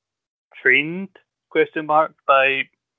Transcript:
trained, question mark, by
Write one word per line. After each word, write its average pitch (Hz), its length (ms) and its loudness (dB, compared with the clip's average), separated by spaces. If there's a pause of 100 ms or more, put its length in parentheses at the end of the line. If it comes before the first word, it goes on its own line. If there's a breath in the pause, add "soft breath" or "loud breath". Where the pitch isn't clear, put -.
(640)
trained, 156 560 -2 (320)
question 156 360 -2
mark, 156 280 0 (140)
by 135 400 2 (300)